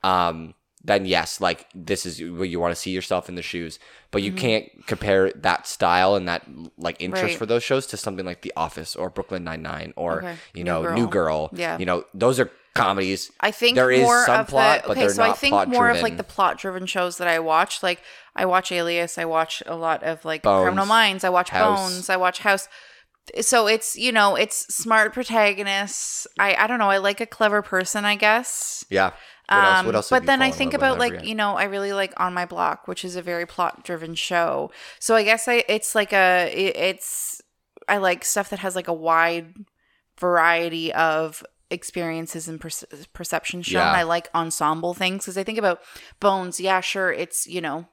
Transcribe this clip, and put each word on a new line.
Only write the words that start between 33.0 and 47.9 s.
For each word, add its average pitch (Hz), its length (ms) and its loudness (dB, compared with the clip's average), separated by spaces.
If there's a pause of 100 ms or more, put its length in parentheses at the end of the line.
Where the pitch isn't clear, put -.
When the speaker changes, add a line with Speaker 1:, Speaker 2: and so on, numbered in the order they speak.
Speaker 2:
is 180 100 -10
a 180 60 -6
very 170 260 -4
plot-driven 165 680 -6
show. 160 560 0 (280)
So 226 160 2
I 226 80 4
guess 220 240 2
I, 240 220 2
it's 214 260 -2
like 208 180 0
a, 185 400 4
it, 190 220 0
it's, - 640 -4 (460)
I 208 100 2
like 185 280 0
stuff - 240 -2
that 196 100 -10
has, 185 160 -6
like, 175 140 -6
a 170 40 0
wide 165 600 0 (640)
variety 170 760 2
of 160 500 0 (260)
experiences 165 800 -8
and 160 140 -12
perce-, - 240 -12 (280)
perception - 480 -6
shown. 180 200 0
Speaker 1:
Yeah. 165 100 4
Speaker 2:
I 175 120 4
like 170 300 -2
ensemble 165 600 -2
things 185 320 -4
'cause 185 120 -8
I 190 60 -4
think 220 140 -6
about 196 240 0 (380)
Bones. 190 400 0
Yeah, 185 220 2
sure, 185 300 -2
it's, - 360 -6
you 175 140 -6
know 160 320 -8